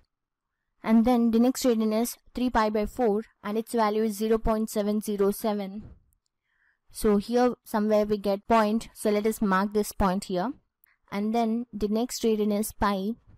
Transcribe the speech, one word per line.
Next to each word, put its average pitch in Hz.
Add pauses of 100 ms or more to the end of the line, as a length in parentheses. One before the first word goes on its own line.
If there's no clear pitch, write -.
(840)
And 220
then 233
the 226
next 254
radian 220
is 240 (180)
three 247
pi 220
by 214
four, 214 (200)
and 208
its 226
value 214
is 214
zero 220
point 220
seven 214
zero 202
seven. 208 (1000)
So 208
here 240 (100)
somewhere 214
we 208
get 202
point. 220
So -
let 208
us 220
mark 202
this 208
point 196
here. 196 (580)
And 208
then 233
the 208
next 220
radian 214
is 214
pi, 202 (240)